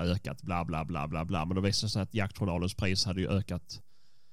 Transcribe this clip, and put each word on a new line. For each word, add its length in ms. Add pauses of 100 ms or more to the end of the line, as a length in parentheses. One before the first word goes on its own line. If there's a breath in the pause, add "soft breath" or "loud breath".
(120)
ökat, 300
bla, 240
bla, 200
bla, 220
bla, 180
bla. 200
Men 100
då 60
visade 260
det 40
sig 100
att 120
Jaktjournalens 640
pris 300
hade 160
ju 80
ökat 520 (520)